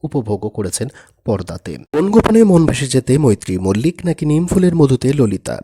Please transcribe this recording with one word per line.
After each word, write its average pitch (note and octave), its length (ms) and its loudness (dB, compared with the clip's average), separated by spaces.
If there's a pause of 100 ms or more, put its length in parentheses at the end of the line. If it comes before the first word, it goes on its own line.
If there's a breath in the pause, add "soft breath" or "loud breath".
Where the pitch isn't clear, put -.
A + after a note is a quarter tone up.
উপভোগও G#2+ 460 -6
করেছেন G2+ 380 -6 (380 soft breath)
পর্দাতে। F#2 480 -6 (200)
কোন D#3 180 0
গোপনে A3 320 4
মন F3+ 220 6
ভেসে C3 220 -2
যেতে B2+ 300 0
মৈত্রী A2+ 400 0
মল্লিক G#2 480 -2
নাকি D#3+ 200 -4
নিমফুলের F3 500 2
মধুতে C3 380 2
ললিতা? G#2 500 -2